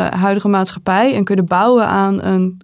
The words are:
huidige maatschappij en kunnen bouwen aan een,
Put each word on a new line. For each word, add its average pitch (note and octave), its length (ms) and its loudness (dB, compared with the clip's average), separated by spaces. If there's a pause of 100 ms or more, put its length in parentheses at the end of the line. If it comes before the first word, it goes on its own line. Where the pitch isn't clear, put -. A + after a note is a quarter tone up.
(180)
huidige G3 300 0
maatschappij G3 680 0
en G3+ 80 0
kunnen F#3+ 220 0
bouwen G#3+ 420 2
aan G3 360 0
een, F#3 400 -2